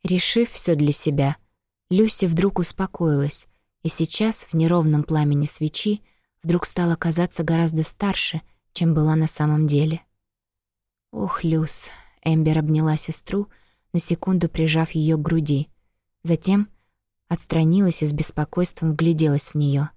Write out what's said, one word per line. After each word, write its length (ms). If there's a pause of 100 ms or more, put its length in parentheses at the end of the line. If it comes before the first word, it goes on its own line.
Решив 480
всё 260
для 180
себя, 420 (540)
Люси 380
вдруг 320
успокоилась, 880 (340)
и 60
сейчас 600
в 40
неровном 500
пламени 420
свечи 560 (400)
вдруг 240
стала 300
казаться 480
гораздо 400
старше, 580 (300)
чем 220
была 240
на 100
самом 400
деле. 340 (1080)
«Ох, 320
Люс», 460 (340)
Эмбер 360
обняла 360
сестру, 540 (420)
на 80
секунду 480
прижав 440
её 260
к 40
груди. 480 (540)
Затем 460 (580)
отстранилась 760
и 40
с 80
беспокойством 800
вгляделась 560
в 60
неё. 420